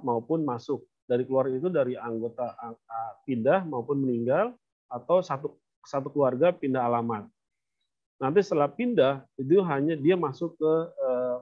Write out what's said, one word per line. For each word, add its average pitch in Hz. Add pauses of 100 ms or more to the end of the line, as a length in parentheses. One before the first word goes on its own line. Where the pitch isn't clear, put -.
maupun 127
masuk. 123 (240)
Dari 127
keluar 131
itu 131
dari 131
anggota, 113
a-, 117
a-, 113 (120)
pindah 135
maupun 139
meninggal, 135 (300)
atau 127
satu, 147 (240)
satu 139
keluarga 139
pindah 131
alamat. 117 (960)
Nanti 170
setelah 147
pindah, 139
itu 139
hanya 151
dia 151
masuk 165
ke, 156 (140)
eh, 127